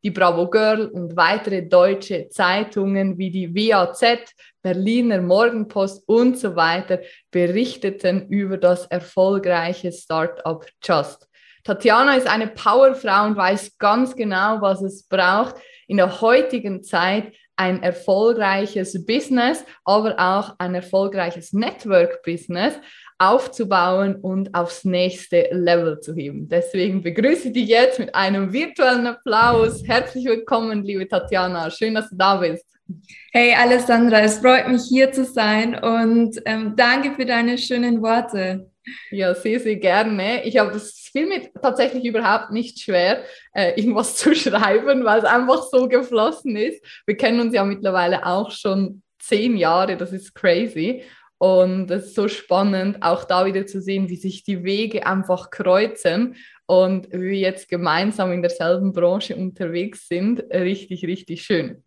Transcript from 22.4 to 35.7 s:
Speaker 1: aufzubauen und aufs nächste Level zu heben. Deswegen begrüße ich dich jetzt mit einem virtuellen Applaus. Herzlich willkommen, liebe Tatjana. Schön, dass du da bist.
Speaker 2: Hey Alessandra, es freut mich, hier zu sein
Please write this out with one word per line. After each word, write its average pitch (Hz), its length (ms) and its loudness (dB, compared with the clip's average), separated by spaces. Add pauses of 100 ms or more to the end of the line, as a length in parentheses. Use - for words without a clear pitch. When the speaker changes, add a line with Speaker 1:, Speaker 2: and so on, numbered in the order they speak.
Speaker 1:
aufzubauen 196 1000 0
und 196 380 -6
aufs 175 300 -4
nächste 180 680 0
Level 170 500 0
zu 160 120 -12
heben. 143 360 -10
Deswegen 185 520 -2
begrüße 220 460 0
ich 214 60 -8
dich 226 160 -2
jetzt 254 280 4
mit - 160 -6
einem 196 380 0
virtuellen 247 560 0
Applaus. 226 760 2
Herzlich 247 400 -2
willkommen, 226 580 -2
liebe 196 240 -6
Tatjana. 180 600 -2
Schön, 220 260 -4
dass 214 140 -4
du 180 80 -16
da 196 180 4
bist. 170 300 -2 (640)
Speaker 2:
Hey 240 240 4
Alessandra, 240 640 4
es 214 200 2
freut 254 280 4
mich, 247 160 2
hier 262 300 4
zu 269 100 0
sein 226 580 0